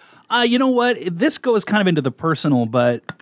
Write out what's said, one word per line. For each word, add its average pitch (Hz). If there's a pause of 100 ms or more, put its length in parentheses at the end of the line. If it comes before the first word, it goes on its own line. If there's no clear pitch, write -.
(300)
Uh, 240
you 240
know 269
what? 247 (140)
This 190
goes 226
kind 208
of 185
into 160
the 127
personal, 143
but 120 (200)